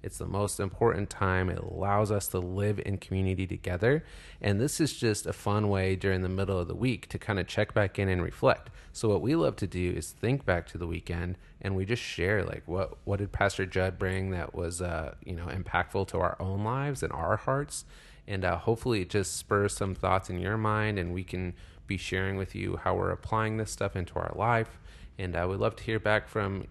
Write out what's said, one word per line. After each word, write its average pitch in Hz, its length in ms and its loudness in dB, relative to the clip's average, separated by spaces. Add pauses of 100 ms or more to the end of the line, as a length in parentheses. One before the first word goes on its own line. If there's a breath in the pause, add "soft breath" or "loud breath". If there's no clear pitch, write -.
It's - 160 -8
the 82 80 -6
most 98 340 0
important 101 520 2
time. 92 400 2
It 87 80 -2
allows 98 520 0
us 101 180 0
to 95 100 0
live 98 440 0
in 98 140 -2
community 95 480 0
together. 92 580 0 (380 loud breath)
And 101 180 2
this 143 200 0
is 151 180 2
just 107 300 0
a 85 60 -2
fun 104 360 2
way 95 260 4
during 92 280 2
the 92 60 0
middle 95 300 0
of 87 80 -2
the 85 80 -4
week 117 340 0
to - 100 -6
kinda 98 240 0
check - 320 0
back 101 240 2
in 98 100 4
and 90 140 4
reflect. - 480 2 (220 loud breath)
So - 160 0
what 95 120 4
we 127 140 2
love 143 220 2
to 101 100 -2
do 90 280 0
is 82 160 -6
think 131 320 0
back 87 260 2
to 85 100 -8
the 85 80 -4
weekend 85 500 -4 (240 loud breath)
and 98 140 -2
we 95 100 0
just 117 160 -2
share, 92 420 0
like, - 220 -6
what, 90 380 -2
what 101 160 -2
did 101 120 -4
Pastor 98 360 2
Judd 92 320 0
bring 95 320 0
that 87 240 -4
was, 85 260 -4
uh, 82 320 -4 (100)
you 90 120 -6
know, 85 100 -6
impactful 92 600 0
to - 120 -4
our 87 200 2
own 98 240 -2
lives 135 400 -2
and - 100 -2
our 101 240 2
hearts. 143 480 -2 (420 loud breath)
And, 98 160 -2
uh, 90 140 4
hopefully 113 440 2
it 85 100 -4
just 98 260 0
spurs 101 360 2
some 98 200 -2
thoughts 92 380 2
in 90 80 -2
your 98 180 0
mind 107 400 2
and 87 160 -2
we 92 100 -4
can 90 300 -4 (320 loud breath)
be 98 120 -2
sharing 95 400 0
with 92 160 -4
you 95 300 -2
how 92 120 4
we're 92 160 0
applying 110 460 0
this 110 140 -2
stuff - 240 -2
into 90 200 -4
our 85 200 -2
life. 113 420 2 (420 loud breath)
And, 90 160 -4
uh, 87 140 2
we'd 98 100 -2
love 107 180 0
to - 60 -14
hear 110 160 0
back 107 280 2
from 98 440 -2